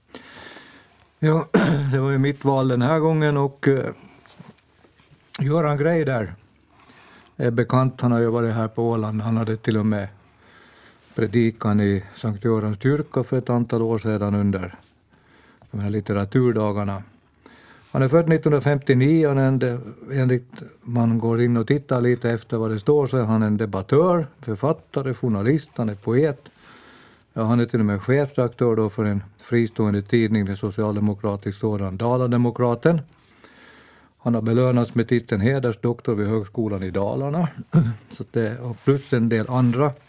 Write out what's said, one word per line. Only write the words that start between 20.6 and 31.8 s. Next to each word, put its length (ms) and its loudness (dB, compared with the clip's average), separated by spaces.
man 380 0
går 240 0
in 140 2
och 100 0
tittar 340 0
lite 300 0
efter 260 -4
vad 140 -2
det 80 -4
står, 280 2
så 100 -2
är 80 2
han 180 2
en 140 2
debattör, 720 2
författare, 760 -4
journalist, 600 -2
han 140 -4
är 60 -6
poet. 540 -2
Ja, 100 -4
han 180 2
är 60 0
till 140 -2
och 60 2
med 160 -2
chefredaktör 760 0
då 140 0
för 140 -4
en 180 -2
fristående 640 -2
tidning, 420 0
den 120 -6
socialdemokratisk 1040 -4
sådan, 380 -4